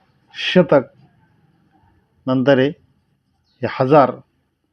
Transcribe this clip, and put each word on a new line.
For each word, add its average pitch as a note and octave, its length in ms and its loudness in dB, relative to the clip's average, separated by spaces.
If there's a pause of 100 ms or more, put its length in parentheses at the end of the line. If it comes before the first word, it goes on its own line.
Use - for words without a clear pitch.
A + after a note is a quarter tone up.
(340)
शतक, - 560 0 (1400)
नंतर C3 320 0
हे, C3+ 100 0
हे - 1000 -16
हजार, C3+ 440 0 (580)